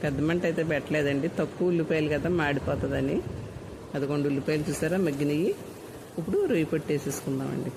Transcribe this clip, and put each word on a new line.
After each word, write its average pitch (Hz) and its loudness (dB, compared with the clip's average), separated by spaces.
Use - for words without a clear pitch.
పెద్ద 143 0
మంట 175 2
అయితే 160 2
పెట్టలేదండి, 143 2
తక్కువ 180 0
ఉల్లిపాయలు 160 2
కదా 160 0
మాడిపోతుందని. 139 0
అదిగోండి 143 0
ఉల్లిపాయలు 151 0
చూసారా 170 0
మగ్గినవి. 147 2
ఇప్పుడు 175 0
రొయ్యి 160 2
పొట్టు 160 -2
వేసేసుకుందామండి. 135 -2